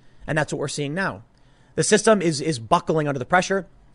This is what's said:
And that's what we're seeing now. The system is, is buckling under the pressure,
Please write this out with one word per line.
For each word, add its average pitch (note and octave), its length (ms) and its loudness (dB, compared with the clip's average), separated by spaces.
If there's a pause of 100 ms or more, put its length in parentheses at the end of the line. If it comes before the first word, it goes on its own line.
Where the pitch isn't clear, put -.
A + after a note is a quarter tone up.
(260)
And D3+ 120 -2
that's D3 140 -2
what D3 60 -4
we're C3+ 100 -4
seeing D3 260 -4
now. D#3+ 280 -4 (520)
The D#3+ 100 0
system G#3 380 4
is, D#3 180 0
is D3+ 180 -2
buckling D#3+ 500 0
under C#3+ 100 -2
the B2 80 -6
pressure, F#3 400 0 (280)